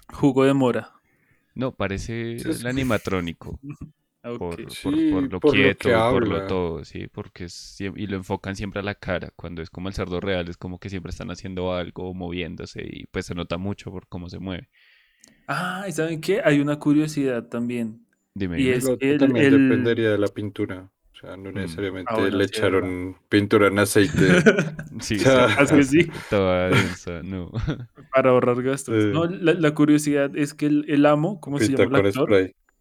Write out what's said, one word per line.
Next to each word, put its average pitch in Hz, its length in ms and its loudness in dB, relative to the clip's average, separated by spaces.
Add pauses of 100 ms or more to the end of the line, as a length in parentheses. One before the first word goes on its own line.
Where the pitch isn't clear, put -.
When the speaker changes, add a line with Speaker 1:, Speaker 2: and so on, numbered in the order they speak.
(140)
Speaker 1:
Jugo 135 320 4
de 139 80 6
mora. 123 380 2 (640)
Speaker 2:
No, 127 200 -6
parece 117 680 -6
Speaker 3:
Sí, 113 120 -4
sí. 117 80 -8
Speaker 2:
el 120 60 -8
animatrónico. 95 960 -4
Speaker 1:
<laughs> 147 300 -16 (300)
Ok. 113 340 -8
Speaker 2:
Por, - 200 -14
por, - 260 0
Speaker 3:
Sí, 311 40 2
Speaker 2:
por 294 240 0
lo - 100 -6
Speaker 3:
por 143 180 4
lo 98 180 4
que - 160 2
Speaker 2:
quieto, 113 100 4
por 117 240 2
lo 85 140 -2
Speaker 3:
habla. - 20 -6
Speaker 2:
todo, 90 420 -4
sí, 95 220 -12
porque - 380 -14
es 85 80 -14 (260)
siem-, 98 180 -8
y 104 100 -8
lo 95 100 -4
enfocan 95 380 -6
siempre 101 260 -8
a - 20 -6
la 101 120 -6
cara, 85 400 -6
cuando 85 280 -12
es - 80 -14
como 90 180 -10
el 95 60 -10
cerdo 90 260 -4
real, 92 280 -4
es 87 80 -14
como 92 220 -12
que 98 100 -14
siempre 90 220 -10
están 90 200 -12
haciendo 90 420 -6
algo 90 360 -8
o 92 60 -10
moviéndose, 87 720 -8
y - 220 -12
pues 95 200 -6
se 87 80 -10
nota 85 220 -6
mucho 98 340 -8
por 92 180 -14
cómo 87 200 -12
se 95 100 -12
mueve. 90 300 -10 (760)
Speaker 1:
Ah, 180 400 -6
¿y 185 40 -6
saben 160 300 -4
qué? 190 220 0
Hay 151 160 4
una 147 200 -2
curiosidad 143 680 0
también. 120 580 -6 (300)
Speaker 2:
Dime, 92 220 -4
Speaker 1:
Y 127 120 2
Speaker 2:
dime. - 20 2
Speaker 1:
es 127 100 0
Speaker 3:
Lo 131 120 0
otro 135 220 0
Speaker 1:
el, - 0 -
Speaker 3:
también 139 340 4
Speaker 1:
el - 0 -
Speaker 3:
dependería 127 640 4
de 104 60 2
la 101 100 2
pintura. 98 640 -8 (220)
O - 60 -20
sea, 92 180 -14
no 95 160 -14
Speaker 2:
Mm. - 0 -
Speaker 3:
necesariamente 92 520 -6
Speaker 1:
Ah, 113 120 -2
bueno, 98 200 0
Speaker 3:
le 101 60 4
Speaker 1:
sí, 101 140 -2
es 107 100 0
verdad. 92 260 2
Speaker 3:
echaron 90 240 -8 (120)
pintura 104 380 6
en 98 120 2
aceite. 127 680 4
Speaker 1:
<laughs> 185 560 0
Speaker 2:
Sí, 104 220 -2
Speaker 3:
O - 20 2
sea, 127 240 6
Speaker 2:
sí, 104 60 0
Speaker 1:
Ah, 139 100 6
es 139 60 2
que 143 120 8
sí. 156 280 2 (160)
Speaker 2:
toda 92 420 2
densa, 87 540 -2
no. 90 300 -8
<laughs> 127 360 -6 (220)
Speaker 1:
Para 131 200 6
ahorrar 123 320 4
gastos. 120 440 0
Speaker 3:
Sí. 104 40 0
Speaker 1:
No, 165 160 0
la, 165 260 2
la 151 200 2
curiosidad 147 640 2
es 147 180 -2
que - 140 -4
el, 147 220 2
el 143 160 4
amo, 151 340 2
¿cómo 143 200 -6
se - 100 4
Speaker 3:
Pinta - 20 0
Speaker 1:
llama 117 180 2
el 135 60 0
Speaker 3:
con 98 100 4
Speaker 1:
actor? 98 60 2
Speaker 3:
spray. 104 420 2 (280)